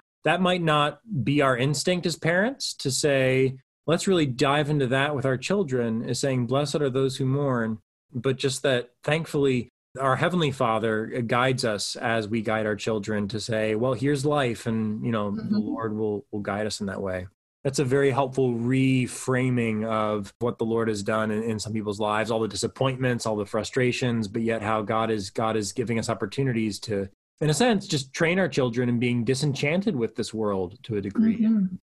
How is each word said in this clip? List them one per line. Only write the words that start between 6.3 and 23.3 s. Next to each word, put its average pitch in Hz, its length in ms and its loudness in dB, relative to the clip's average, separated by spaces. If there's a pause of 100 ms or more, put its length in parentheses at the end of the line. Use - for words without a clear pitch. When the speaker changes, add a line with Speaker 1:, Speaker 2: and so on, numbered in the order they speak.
Speaker 1:
"Blessed 147 300 0
are 143 140 0
those 135 260 0
who 135 100 -2
mourn." 127 520 0 (360)
But 127 220 -2
just 135 260 -2
that, 123 280 0 (140)
thankfully, 147 640 0 (300)
our 131 180 2
Heavenly 156 360 2
Father 110 540 0 (200)
guides 127 380 2
us 104 320 -2
as 113 320 -2
we 113 140 -2
guide 110 240 0
our 107 100 -2
children 104 520 -2
to 107 120 -6
say, 110 340 0
"Well, 123 200 0
here's 139 300 0
life," 139 420 0
and, 110 380 -2
you 120 80 -2
know, 104 200 0
the 110 100 -4
Speaker 2:
Mm-hmm. - 140 -2
Speaker 1:
Lord 107 400 -2
will, 107 340 -2
will 107 100 -6
guide 104 260 -4
us - 140 -6
in 104 60 -4
that 98 160 -6
way. 92 240 -4 (380)
That's 135 140 -2
a 147 60 2
very 139 260 4
helpful 131 440 0
reframing 123 1300 0
of 107 560 -2
what 117 180 -2
the 117 60 -2
Lord 113 240 0
has 104 140 -2
done 110 280 0
in, 107 140 -2
in 110 140 -2
some 107 140 -8
people's 104 280 -4
lives, 107 300 0
all 113 100 0
the 110 80 0
disappointments, 123 800 -2
all 110 100 -2